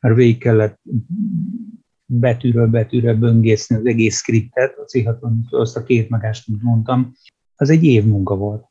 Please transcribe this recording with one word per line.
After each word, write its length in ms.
mert 160
végig 220
kellett 420
betűről 600
betűre 480
böngészni 640
az 100
egész 300
skriptet, 600
a 60
C 200
hatvan, 460
azt 260
a 60
két 260
megást, 400
amit 140
mondtam, 500
az 140
egy 140
év 200
munka 320
volt. 340